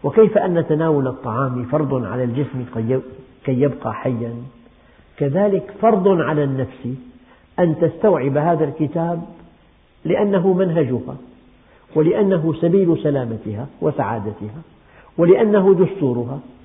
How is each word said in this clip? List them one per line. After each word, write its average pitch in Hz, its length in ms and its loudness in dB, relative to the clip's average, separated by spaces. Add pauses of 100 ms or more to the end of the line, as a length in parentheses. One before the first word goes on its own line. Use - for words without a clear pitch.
وكيف 208 340 4
أن 170 300 0
تناول 151 400 2
الطعام 123 560 -4
فرض 135 400 -2
على 120 200 -4
الجسم 127 400 -4 (100)
كي 113 160 -4
يب-، 131 120 0 (420)
كي 127 160 0
يبقى 123 340 -2
حياً، 117 400 -6 (800)
كذلك 180 640 -2
فرض 208 280 4
على 156 360 2
النفس 131 440 -6 (680)
أن 170 220 2
تستوعب 147 560 2
هذا 156 280 2
الكتاب 165 580 -4 (840)
لأنه 190 480 2
منهجها، 156 640 0 (800)
ولأنه 165 640 2
سبيل 170 420 2
سلامتها 117 640 -4 (140)
وسعادتها، 110 840 -4 (560)
ولأنه 196 560 6
دستورها 135 680 0 (240)